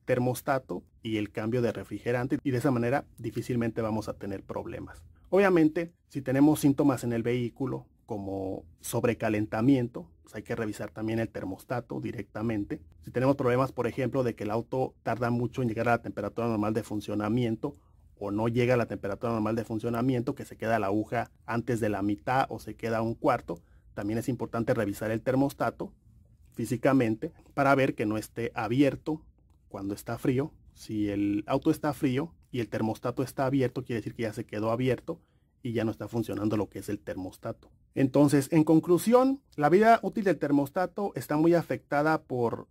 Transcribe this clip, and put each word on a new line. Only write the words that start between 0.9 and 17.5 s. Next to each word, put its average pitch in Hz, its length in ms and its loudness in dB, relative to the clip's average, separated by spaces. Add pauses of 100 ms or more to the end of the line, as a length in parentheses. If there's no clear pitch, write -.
y 110 160 -2
el 104 140 -2
cambio 113 300 -2
de 113 100 2
refrigerante, 123 720 -4
y 143 80 0
de 123 80 0
esa 143 100 2
manera 120 360 0 (120)
difícilmente 117 640 -4
vamos 107 260 -2
a 107 60 -8
tener 98 300 -10
problemas. - 580 -12 (280)
Obviamente, 175 600 4 (180)
si 139 120 -6
tenemos 139 380 4
síntomas 139 440 4
en 120 100 -2
el 117 100 -2
vehículo 127 640 -4 (180)
como 98 600 -8 (160)
sobrecalentamiento, 117 1300 0 (100)
pues - 140 -20
hay 107 80 -12
que 120 120 -6
revisar 107 360 -6
también 110 280 -4
el 113 100 -2
termostato 120 720 -8
directamente. 113 840 -6 (220)
Si - 80 -14
tenemos 135 260 2
problemas, 127 340 2
por 120 160 -4
ejemplo, 127 360 -2
de 117 120 -2
que - 80 -10
el 104 80 -4
auto 123 500 -4
tarda 120 280 -2
mucho 120 320 -2
en 120 80 0
llegar 113 180 -2
a 120 40 4
la 117 100 2
temperatura 104 460 -6
normal 107 260 0
de 113 100 -2
funcionamiento 110 880 -2 (460)